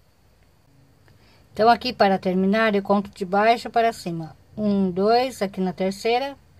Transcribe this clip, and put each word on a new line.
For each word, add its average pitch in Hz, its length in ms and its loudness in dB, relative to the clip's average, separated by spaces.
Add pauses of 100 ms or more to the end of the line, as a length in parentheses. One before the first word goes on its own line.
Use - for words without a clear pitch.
(1500)
Então, 214 160 2
aqui 233 240 2
para 196 260 2
terminar, 196 560 0
eu 202 80 0
conto 202 280 -2
de - 160 -10
baixo 220 420 2
para 226 240 2
cima. 165 420 -10 (220)
Um, 202 340 0
dois, 226 520 0
aqui 196 180 -4
na 180 140 -2
terceira, 226 600 -2 (260)